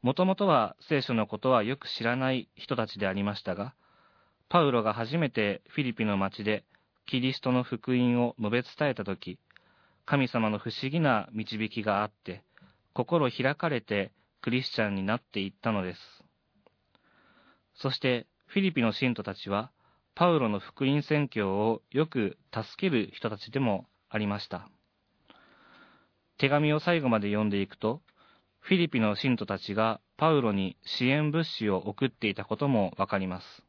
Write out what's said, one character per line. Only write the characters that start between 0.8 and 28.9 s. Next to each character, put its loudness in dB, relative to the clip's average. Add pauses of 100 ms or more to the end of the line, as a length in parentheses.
聖 0
書 -2
の 2
こ -8
と 0
は 6
よ -2
く -16
知 -8
ら 2
な 0
い -4
人 -6
た 0
ち -12
で 0
あ 0
り -2
ま -2
し -14
た -4
が、 -8 (760)
パ 4
ウ 4
ロ 2
が 2
初 -4
め 2
て 0
フ -4
ィ 0
リ -2
ピ -2
の 2
町 -2
で -2 (400)
キ -2
リ 0
ス -6
ト 0
の 2
福 -6
音 2
を 0
述 -2
べ 0
伝 -2
え -2
た -8
と -6
き、 -14 (680)
神 2
様 0
の 0
不 -6
思 -6
議 0
な 2
導 -6
き -6
が 2
あ 0
っ -8
て、 -14 (500)
心 0
開 0
か -2
れ -2
て -2 (300)
ク -4
リ 0
ス -8
チ -2
ャ 2
ン -2
に -2
な 0
っ -6
て -8
い -4
っ -10
た -4
の -2
で -6
す。 -20 (1800)
そ -2
し -6
て 0 (180)
フ -2
ィ 2
リ 2
ピ 0
の 4
信 0
徒 -6
た -8
ち -12
は、 -2 (440)
パ 4
ウ 4
ロ 2
の -2
福 -8
音 2
宣 0
教 0 (140)
を -2 (100)
よ 0
く -2 (160)
助 -4 (120)
け 0
る 2
人 -4
た -8
ち -14
で -2
も 0 (220)
あ -4
り 0
ま -2
し -14
た。 -10 (1700)
手 2
紙 4
を 2
最 2
後 -2
ま 4
で -2
読 0
ん 0
で 0
い -2
く -20
と、 -2 (580)
フ 2
ィ 4
リ 2
ピ 0